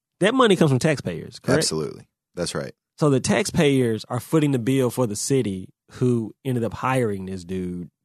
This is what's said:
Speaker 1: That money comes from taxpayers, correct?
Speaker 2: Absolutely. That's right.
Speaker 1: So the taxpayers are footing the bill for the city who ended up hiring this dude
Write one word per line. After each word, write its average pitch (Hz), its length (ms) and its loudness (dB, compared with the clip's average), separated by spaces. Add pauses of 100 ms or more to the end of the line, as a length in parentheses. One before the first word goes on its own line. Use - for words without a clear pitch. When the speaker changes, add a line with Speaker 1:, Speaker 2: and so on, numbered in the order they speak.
(200)
Speaker 1:
That 214 140 2
money 233 220 6
comes 165 160 4
from 127 80 2
taxpayers, 90 580 -2
correct? 139 200 0
Speaker 2:
Absolutely. 78 500 -4 (260)
That's 87 220 -4
right. 69 160 -8 (260)
Speaker 1:
So 151 120 4
the 127 100 4
taxpayers 135 880 2
are 120 100 -4
footing 147 320 2
the 135 80 2
bill 127 320 2
for 127 160 0
the 104 80 -6
city 104 540 -2 (240)
who 120 420 0 (100)
ended 123 200 -2
up 98 100 -6
hiring 117 520 -2
this 92 180 -8
dude 90 460 -6 (140)